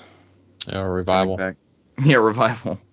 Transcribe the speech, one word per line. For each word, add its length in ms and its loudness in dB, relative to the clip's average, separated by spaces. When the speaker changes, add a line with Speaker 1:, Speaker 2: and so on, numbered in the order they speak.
Speaker 1:
Oh, 120 -6
revival. 540 0
Speaker 2:
Coming 160 -4
back. 40 -20
<laughs> 80 -2
Yeah, 120 6
revival. 640 0